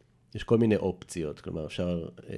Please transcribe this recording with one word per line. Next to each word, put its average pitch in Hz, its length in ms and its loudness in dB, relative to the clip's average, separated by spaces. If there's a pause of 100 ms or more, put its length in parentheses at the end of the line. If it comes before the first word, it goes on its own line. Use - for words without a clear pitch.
(360)
יש 104 80 -6
כל 117 140 6
מיני 110 180 6
אופציות, 85 640 -2
כלומר, 85 260 -6
אפשר, 87 440 -2 (200)
אה, - 80 -8